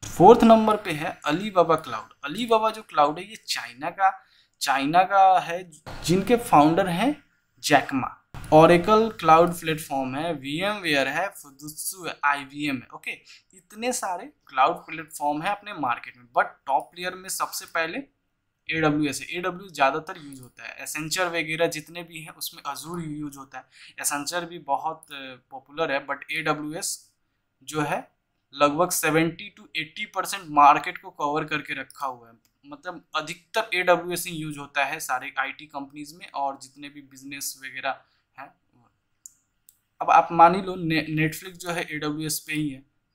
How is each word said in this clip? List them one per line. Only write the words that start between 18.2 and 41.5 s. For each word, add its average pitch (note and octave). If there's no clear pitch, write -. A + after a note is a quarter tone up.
एडब्ल्यूएस D3+
है। -
एडब्ल्यूएस F3+
ज़्यादातर D#3
यूज़ C#3
होता A#2+
है, C3
Accenture D#3+
वगैरह E3
जितने D#3+
भी E3
हैं D#3+
उसमें D#3+
Azure D#3
यूज़ D3
होता C3+
है। -
Accenture D3
भी E3+
बहुत, D3
अ, C3+
popular C#3+
है, C#3+
but C#3
एडब्ल्यूएस D#3
जो D3+
है F3
लगभग D3
seventy E3
to G#3
eighty D#3+
percent F#3+
market D3
को F#3
cover D3+
करके D3+
रखा C3+
हुआ A#2+
है, A2+
मतलब D3
अधिकतर E3+
एडब्ल्यूएस F3
ही F3
यूज़ D3+
होता C#3+
है D#3
सारे C#3
आईटी C3+
companies D3
में F#3+
और C#3
जितने C#3+
भी D3
business C3+
वगैरह C3
हैं। C#3
अब F3
आप E3
मान E3+
ही G3
लो F#3
ने-, D#3+
Netflix D#3